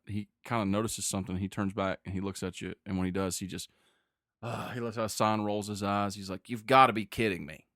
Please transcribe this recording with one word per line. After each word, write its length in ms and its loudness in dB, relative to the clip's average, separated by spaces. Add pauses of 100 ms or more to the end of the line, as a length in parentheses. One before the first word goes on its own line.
he 220 -6 (180)
kinda 200 0
notices 400 0
something. 320 -2
He 100 -2
turns 260 -2
back 320 -2
and 80 -8
he 80 -4
looks 220 -6
at 180 -6
you. 120 -8 (120)
And 120 -2
when 80 2
he 60 0
does, 280 0
he 80 -6
just, 220 -8 (720)
uh, 300 -8
he 80 -8
lets 180 -4
out 80 0
a 40 -2
sigh 240 4
and 120 2
rolls 220 0
his 160 -6
eyes. 320 0
He's 140 -12
like, 200 -10
You've 160 -8
gotta 280 10
be 120 -2
kidding 400 0
me. 300 -16